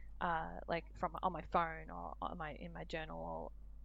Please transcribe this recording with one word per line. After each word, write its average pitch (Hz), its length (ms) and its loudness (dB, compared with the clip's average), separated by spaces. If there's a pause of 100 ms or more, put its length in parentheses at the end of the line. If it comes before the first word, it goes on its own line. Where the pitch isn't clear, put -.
(220)
uh, 175 460 4
like, 170 180 2 (120)
from 165 240 2
on 185 120 4
my 160 80 -2
phone 160 480 4
or 175 320 -4
on - 160 0
my, 156 160 -2
in 170 200 -6
my 165 120 -4
journal 165 360 -2
or 165 300 -2 (340)